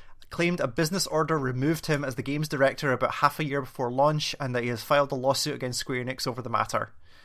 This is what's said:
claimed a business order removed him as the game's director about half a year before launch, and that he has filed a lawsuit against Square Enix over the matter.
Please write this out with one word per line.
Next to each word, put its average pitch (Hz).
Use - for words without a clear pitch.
claimed 175
a 131
business 165
order 156
removed 131
him 147
as 135
the 127
game's 147
director 135
about -
half -
a 160
year 143
before 127
launch, 151
and 131
that 120
he 120
has 117
filed 143
a 143
lawsuit 135
against 127
Square 123
Enix 131
over 127
the 117
matter. 110